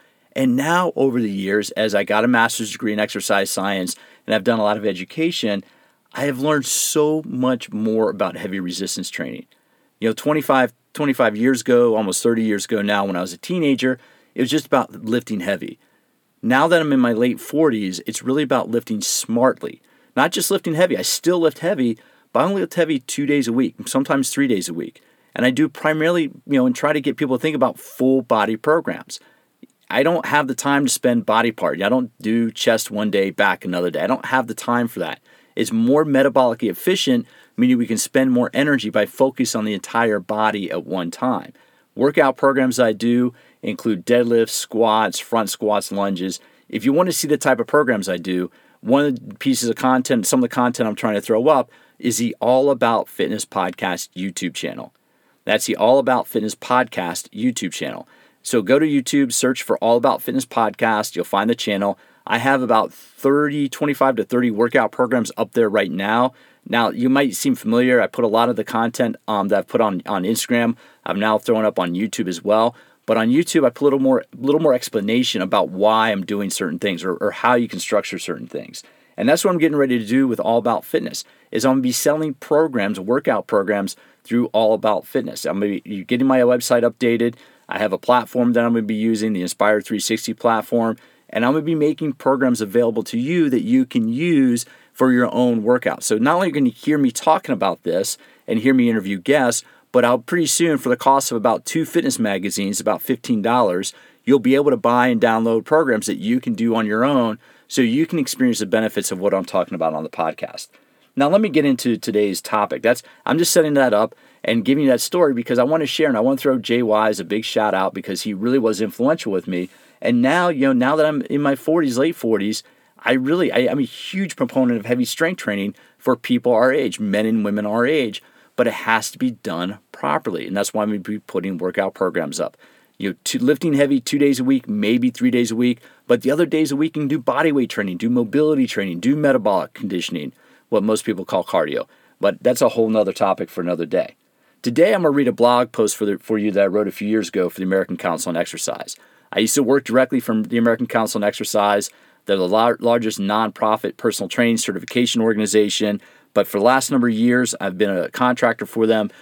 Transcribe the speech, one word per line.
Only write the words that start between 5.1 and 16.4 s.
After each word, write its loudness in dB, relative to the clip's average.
I -6
have -4
learned 0
so 0
much -2
more 0
about -4
heavy -8
resistance -6
training. -10
You 0
know, 0
twenty-five, 0
twenty-five 0
years 0
ago, 2
almost -2
thirty 2
years -2
ago -2
now, 0
when -4
I -4
was -8
a -18
teenager, -2
it -2
was -2
just -2
about 0
lifting -4
heavy. -6